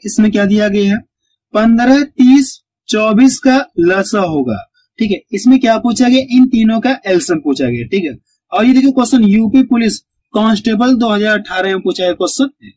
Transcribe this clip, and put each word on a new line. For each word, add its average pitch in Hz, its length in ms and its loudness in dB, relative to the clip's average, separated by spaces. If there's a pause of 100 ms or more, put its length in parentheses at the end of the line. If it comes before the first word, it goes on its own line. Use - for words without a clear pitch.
इसमें 214 280 0
क्या 208 140 0
दिया 208 220 0
गया 202 260 0
है, 220 60 -6 (540)
पन्द्रह, 233 480 2
तीस, 262 580 2 (280)
चौबीस 220 500 2
का 269 260 0 (160)
लसा 196 400 0
होगा। 131 440 -4 (360)
ठीक 220 100 -2
है, 190 100 -4 (120)
इसमें 247 280 2
क्या 226 180 0
पूछा 240 300 -2
गया, 262 120 2 (100)
इन 254 180 4
तीनों 226 320 0
का 254 100 -2 (160)
एलसीएम 175 340 -2
पूछा 135 280 -4
गया, 120 180 -6
ठीक 190 180 -4
है। 139 120 -10 (360)
और 202 120 -2
ये 254 80 4
देखिए 262 200 2
question 247 320 0
यूपी 220 400 2
पुलिस 233 340 -2 (360)
constable 220 600 0
दो 233 140 0
हज़ार 208 300 0
अठारह 190 300 -6
में 190 120 -4
पूछा 180 240 -4
गया 180 100 0
question, 262 360 -4 (260)